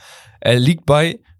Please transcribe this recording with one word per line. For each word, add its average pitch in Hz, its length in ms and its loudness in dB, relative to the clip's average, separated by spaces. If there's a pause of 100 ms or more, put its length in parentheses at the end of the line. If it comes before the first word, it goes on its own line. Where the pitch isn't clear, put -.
(400)
Er 117 180 0
liegt 151 280 -2
bei 160 340 -2 (200)